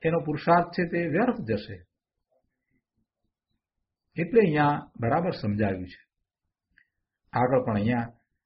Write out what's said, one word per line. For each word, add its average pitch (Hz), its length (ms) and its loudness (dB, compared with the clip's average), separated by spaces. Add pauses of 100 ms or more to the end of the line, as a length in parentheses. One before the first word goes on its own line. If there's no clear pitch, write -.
એનો 165 160 0
પુરુષાર્થ 160 520 0
છે 180 140 -2
તે 170 220 -4
વ્યર્થ 220 340 0
જશે. 104 440 -6 (2250)
એટલે 190 240 2
અહીંયા 151 580 2
બરાબર 151 320 0
સમજાવ્યું 101 560 -2
છે. - 140 -20 (1300)
આગળ 127 300 2
પણ 110 120 -2
અહીંયા 117 380 -2 (320)